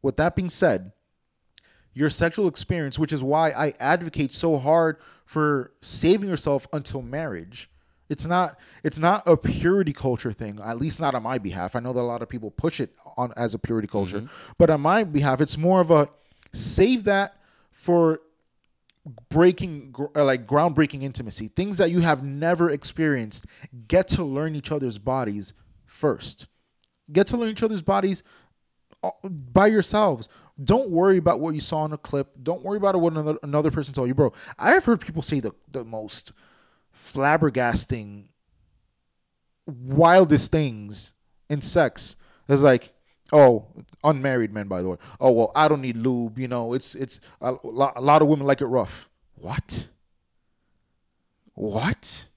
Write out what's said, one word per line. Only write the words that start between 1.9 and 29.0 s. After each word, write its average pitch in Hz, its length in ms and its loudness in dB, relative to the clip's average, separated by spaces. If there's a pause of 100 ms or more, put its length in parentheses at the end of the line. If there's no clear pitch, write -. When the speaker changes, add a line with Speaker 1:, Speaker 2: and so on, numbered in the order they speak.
Speaker 1:
your 147 160 0
sexual 170 380 0
experience, 151 500 -4
which 151 140 -2
is 139 100 -4
why 156 280 2
I 143 300 -2
advocate 156 520 -2
so 165 240 0
hard 156 400 2 (300)
for 147 460 -2 (100)
saving 196 480 0
yourself 143 420 -2
until 143 300 -8
marriage, 120 640 -10 (400)
it's 139 160 -8
not, 175 320 -2 (280)
it's 147 140 -4
not 180 300 0
a 165 80 8
purity 170 560 0
culture 123 400 -4
thing, 104 320 -12
at 117 140 -6
least 143 200 -4
not 147 160 -2
on 117 100 -4
my 127 120 -4
behalf. 98 400 -6
I 117 40 -4
know 123 120 -8
that 123 80 -2
a - 20 -2
lot 120 200 -6
of 113 80 -12
people 110 220 -10
push - 280 -4
it - 140 -6 (240)
on 123 180 -4
as 117 160 -4
a 113 60 -8
purity 110 300 -4
culture, 101 320 -4
Speaker 2:
Mm-hmm. - 360 -18
Speaker 1:
but 165 140 6
on 151 100 2
my 190 240 2
behalf, 143 380 0
it's 151 160 -2
more 180 240 4
of 165 80 0
a 151 180 6 (460)
save 214 500 2
that 196 320 0 (340)
for 165 500 2 (1080)
breaking, 165 640 2
gr-, 143 140 -8 (100)
uh, 147 80 4
like, 127 220 0
groundbreaking 147 560 2
intimacy, 120 460 -10
things 190 300 -4
that 170 120 4
you 175 100 2
have 151 220 2
never 160 480 0
experienced. 139 760 -4 (440)
Get 185 200 2
to - 160 0
learn 151 320 -4
each 147 160 -8
other's 131 260 -4
bodies 107 540 -4 (320)
first. - 640 -4 (680)
Get 190 160 4
to 247 80 -2
learn 226 140 -2
each 220 120 -6
other's 214 200 -2
bodies, 196 400 0 (800)